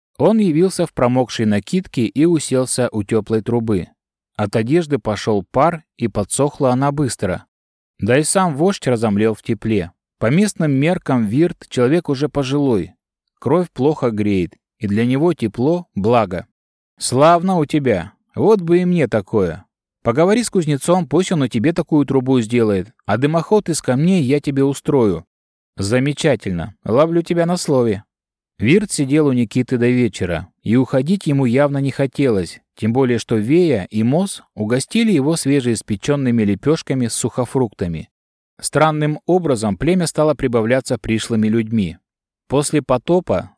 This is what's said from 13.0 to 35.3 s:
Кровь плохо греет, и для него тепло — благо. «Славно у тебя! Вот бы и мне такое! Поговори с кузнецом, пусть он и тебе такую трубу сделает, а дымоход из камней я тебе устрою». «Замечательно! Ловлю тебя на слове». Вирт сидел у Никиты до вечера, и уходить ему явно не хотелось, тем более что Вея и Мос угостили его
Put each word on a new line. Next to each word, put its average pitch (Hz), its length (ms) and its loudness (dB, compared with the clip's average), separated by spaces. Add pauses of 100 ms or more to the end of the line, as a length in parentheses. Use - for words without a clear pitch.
Кровь 170 320 -2
плохо 131 400 0
греет, 101 440 0 (220)
и 107 100 -6
для 107 180 0
него 139 280 0
тепло — 139 640 -2
благо. 120 520 0 (520)
«Славно 170 580 2
у 151 80 0
тебя! 123 480 -2 (220)
Вот 196 240 2
бы 170 200 2
и 180 60 0
мне 175 220 2
такое! 95 580 -2 (380)
Поговори 175 400 2
с - 60 -6
кузнецом, 165 580 0
пусть 170 240 0
он 147 140 0
и 117 40 -4
тебе 123 220 0
такую 151 340 0
трубу 131 360 2
сделает, 107 520 0 (120)
а 104 120 0
дымоход 160 520 0
из 151 120 -4
камней 160 400 2
я 139 200 0
тебе 135 240 0
устрою». 127 600 0 (520)
«Замечательно! 110 1080 -2
Ловлю 165 380 2
тебя 170 240 -2
на 175 100 -2
слове». 120 480 0 (540)
Вирт 190 340 2
сидел 147 360 0
у 131 60 2
Никиты 123 440 0
до 117 100 2
вечера, 98 640 -2 (140)
и 110 140 2
уходить 139 500 0
ему 139 160 2
явно 139 360 2
не 139 120 -2
хотелось, 120 720 -2 (160)
тем 110 160 -2
более 123 260 2
что - 160 -4
Вея 123 540 2
и 107 120 -2
Мос 151 420 -2 (100)
угостили 139 580 -2
его 156 240 2